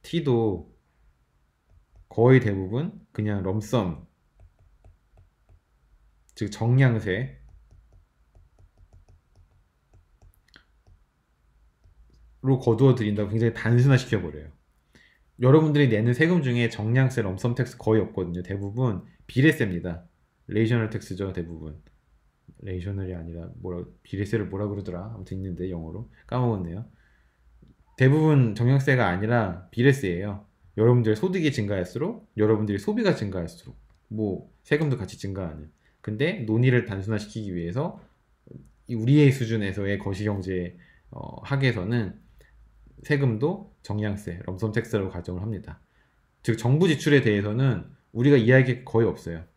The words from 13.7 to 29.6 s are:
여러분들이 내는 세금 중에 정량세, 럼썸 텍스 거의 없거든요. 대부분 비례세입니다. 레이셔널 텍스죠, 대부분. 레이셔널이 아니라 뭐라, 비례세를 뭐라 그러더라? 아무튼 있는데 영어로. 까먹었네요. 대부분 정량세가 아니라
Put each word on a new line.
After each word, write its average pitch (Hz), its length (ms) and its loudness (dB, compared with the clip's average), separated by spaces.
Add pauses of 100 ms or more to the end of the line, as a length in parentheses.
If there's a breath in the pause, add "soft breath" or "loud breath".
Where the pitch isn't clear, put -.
여러분들이 143 460 6
내는 113 260 2
세금 165 260 2
중에 120 300 0
정량세, 120 500 0
럼썸 101 340 -2
텍스 - 220 -4
거의 110 240 2
없거든요. 90 420 -6
대부분 101 640 -4 (220 loud breath)
비례세입니다. 92 800 0 (400)
레이셔널 110 420 0
텍스죠, 98 460 -8
대부분. 80 480 -12 (800)
레이셔널이 92 540 -8
아니라 85 420 -12
뭐라, 87 280 -10 (180)
비례세를 101 440 -4
뭐라 98 220 -6
그러더라? 98 460 -8
아무튼 95 220 -12
있는데 92 340 -8
영어로. 85 400 -10 (160 soft breath)
까먹었네요. 107 600 -4 (1120 soft breath)
대부분 135 580 4
정량세가 127 520 2
아니라 95 640 0